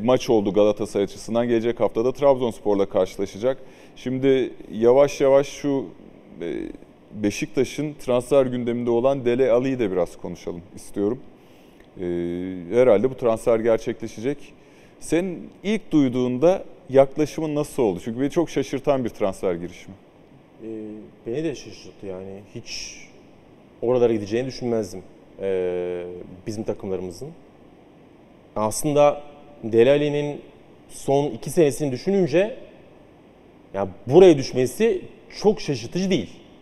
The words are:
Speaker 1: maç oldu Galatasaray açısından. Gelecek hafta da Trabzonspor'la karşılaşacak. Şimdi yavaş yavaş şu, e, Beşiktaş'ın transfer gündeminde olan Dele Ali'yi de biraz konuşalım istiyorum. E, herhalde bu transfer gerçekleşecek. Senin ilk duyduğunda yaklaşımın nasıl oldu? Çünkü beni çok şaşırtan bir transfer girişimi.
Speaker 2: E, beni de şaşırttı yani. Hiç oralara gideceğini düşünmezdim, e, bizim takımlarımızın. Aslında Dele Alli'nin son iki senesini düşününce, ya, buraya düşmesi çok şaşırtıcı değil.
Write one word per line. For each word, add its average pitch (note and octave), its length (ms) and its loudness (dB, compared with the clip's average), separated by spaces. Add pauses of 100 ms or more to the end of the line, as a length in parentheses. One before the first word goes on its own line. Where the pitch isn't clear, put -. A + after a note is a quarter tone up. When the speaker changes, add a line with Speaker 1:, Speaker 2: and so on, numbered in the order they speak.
Speaker 1:
maç B2+ 260 2
oldu G#2 220 4
Galatasaray G#2 520 2
açısından. A#2 440 -4
Gelecek A#2 320 0
hafta A2 240 0
da C3 80 0
Trabzonspor'la B2 760 0
karşılaşacak. G2+ 720 -2 (380)
Şimdi C3 560 0 (200)
yavaş B2 480 4
yavaş C#3 280 6
şu, C3+ 380 -4 (540)
e, E2+ 60 -8 (760)
Beşiktaş'ın C#3+ 720 -2
transfer C3 520 2
gündeminde A#2+ 440 -2
olan B2+ 340 2
Dele B2 280 2
Ali'yi B2+ 260 2
de G#2+ 140 0
biraz F2+ 240 -2
konuşalım F2 460 -12 (140)
istiyorum. G#2 440 -4 (800)
E, F#2 40 -8 (680)
herhalde A#2+ 380 6
bu C3 40 -12
transfer A#2 460 0
gerçekleşecek. A2+ 800 -2 (640)
Senin E3+ 500 -4 (120)
ilk G#3 300 -4
duyduğunda B2+ 720 2 (260)
yaklaşımın D3 640 2
nasıl C#3+ 280 -2
oldu? F#2 220 2
Çünkü A#2+ 160 -6
beni C#3+ 100 -2
çok E3+ 200 0
şaşırtan C3+ 540 -2
bir A2 40 -4
transfer F#2+ 460 -2
girişimi. F2 400 -12 (680)
Speaker 2:
E, A2 60 -14 (580)
beni C3+ 180 -4
de D3+ 100 -4
şaşırttı - 520 -16
yani. F#2+ 340 -12 (140)
Hiç - 440 -12 (840)
oralara A#2+ 300 4
gideceğini A2 340 -2
düşünmezdim, A2 560 -4 (380)
e, F2+ 640 -4 (420)
bizim G#2+ 180 -8
takımlarımızın. F#2 640 -8 (1300)
Aslında C#3+ 680 2 (420)
Dele A2+ 260 6
Alli'nin D3 500 0 (480)
son C#3+ 420 0
iki A#2 200 -10
senesini D3 420 2
düşününce, F#3 640 0 (1200)
ya, G2 140 -2 (180)
buraya D#3+ 320 10
düşmesi C3 640 -2 (400)
çok G#3 180 2
şaşırtıcı D#3 500 -4
değil. C3+ 200 -2 (320)